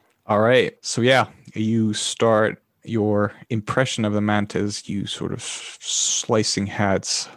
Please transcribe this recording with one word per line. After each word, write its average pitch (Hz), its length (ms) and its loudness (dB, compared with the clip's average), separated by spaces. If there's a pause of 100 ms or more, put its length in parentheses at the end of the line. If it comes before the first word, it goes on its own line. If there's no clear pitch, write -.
(260)
All 104 160 2
right. 117 400 4
So - 200 -4
yeah, 123 260 4 (260)
you 110 400 0
start 107 680 2 (220)
your 104 500 0 (160)
impression 117 540 -2
of 104 100 0
the 104 80 0
mantis, 104 680 -2
you 98 160 -4
sort - 260 -8
of - 80 -8
s-, - 420 -12
slicing - 840 -2
heads 98 720 -2